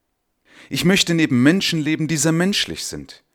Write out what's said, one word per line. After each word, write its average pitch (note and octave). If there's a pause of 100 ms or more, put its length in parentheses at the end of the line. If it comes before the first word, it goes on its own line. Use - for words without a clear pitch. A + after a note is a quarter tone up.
(720)
Ich C3+
möchte F#3
neben D3
Menschen E3
leben, D#3
die D#3+
sehr D3+
menschlich E3+
sind, - (120)